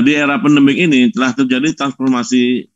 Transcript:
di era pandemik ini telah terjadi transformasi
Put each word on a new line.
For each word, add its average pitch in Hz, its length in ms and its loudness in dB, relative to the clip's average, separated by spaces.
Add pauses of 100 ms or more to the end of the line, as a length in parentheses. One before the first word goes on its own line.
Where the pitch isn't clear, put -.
di 147 80 4
era 143 240 0
pandemik 143 400 2
ini 135 320 2
telah 123 240 -2
terjadi 131 400 -2
transformasi 127 1040 -2